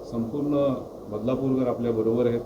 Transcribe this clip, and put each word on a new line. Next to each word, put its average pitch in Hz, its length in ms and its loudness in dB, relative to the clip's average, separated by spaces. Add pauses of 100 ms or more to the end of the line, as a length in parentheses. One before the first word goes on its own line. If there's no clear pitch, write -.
संपूर्ण 143 680 0 (360)
बदलापूरकर 127 580 0
आपल्याबरोबर 117 580 2
आहेत. 117 200 2